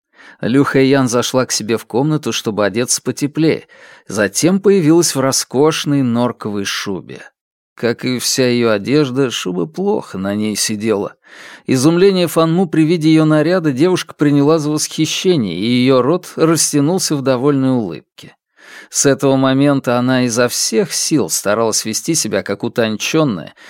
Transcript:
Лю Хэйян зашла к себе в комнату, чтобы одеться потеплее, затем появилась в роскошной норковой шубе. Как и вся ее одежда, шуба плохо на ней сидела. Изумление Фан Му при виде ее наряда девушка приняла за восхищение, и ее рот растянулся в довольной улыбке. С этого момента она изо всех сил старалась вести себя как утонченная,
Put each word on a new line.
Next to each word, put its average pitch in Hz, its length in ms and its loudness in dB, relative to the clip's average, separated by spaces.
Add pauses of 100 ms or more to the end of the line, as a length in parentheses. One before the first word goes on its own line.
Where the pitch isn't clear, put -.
(420)
Лю 131 240 2
Хэйян 135 420 2
зашла 123 380 0
к - 80 -6
себе 110 240 -2
в - 80 -8
комнату, 139 480 -2
чтобы 104 320 -2
одеться 113 360 -2
потеплее, 147 640 -2 (400)
затем 123 520 0
появилась 175 560 4
в 139 60 -4
роскошной 139 800 0
норковой 117 640 -2
шубе. - 560 -8 (520)
Как 120 300 -4
и 127 160 -4
вся - 280 0
ее 120 240 2
одежда, 123 600 0
шуба - 360 -6
плохо 190 500 -4
на 98 180 -4
ней 107 220 -4
сидела. 104 580 -2 (500)
Изумление 170 640 4
Фан 165 260 2
Му 180 140 2
при 160 160 2
виде 160 260 2
ее 156 140 6
наряда 156 480 2
девушка 165 440 0
приняла 147 440 2
за 147 100 -4
восхищение, 151 880 -2
и 101 80 -4
ее 123 360 2
рот 170 340 -2
растянулся 156 800 0
в 139 60 -4
довольной 131 480 0
улыбке. 98 680 -6 (540)
С - 160 -2
этого 135 320 2
момента 135 600 2
она 127 280 0
изо 120 240 0
всех - 440 -2
сил 113 360 -2
старалась 107 560 -2
вести 110 300 -4
себя 101 280 -4
как 101 200 -8
утонченная, 113 880 -2 (160)